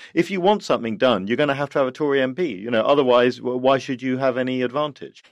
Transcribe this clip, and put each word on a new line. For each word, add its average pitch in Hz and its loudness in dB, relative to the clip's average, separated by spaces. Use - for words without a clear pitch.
if 170 0
you 190 -4
want 202 2
something 113 -2
done, 107 2
you're 117 -2
gonna 143 0
have 143 -4
to - -4
have 135 2
a 127 -4
Tory 139 0
M 127 -2
P. 180 -2
You 104 -10
know, 113 2
otherwise, 123 4
w-, 123 -4
why 131 4
should 127 -6
you 131 -4
have 131 -2
any 127 -4
advantage? 139 -6